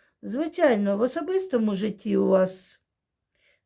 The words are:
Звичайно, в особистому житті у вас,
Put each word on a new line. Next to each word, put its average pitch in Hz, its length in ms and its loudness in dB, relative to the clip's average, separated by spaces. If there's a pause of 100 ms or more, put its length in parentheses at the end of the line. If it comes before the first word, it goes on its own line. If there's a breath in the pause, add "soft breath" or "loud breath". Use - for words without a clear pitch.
(220 soft breath)
Звичайно, 226 760 0
в 214 40 -4
особистому 269 760 -2
житті 202 420 -2
у 196 100 2
вас, 185 540 0 (840)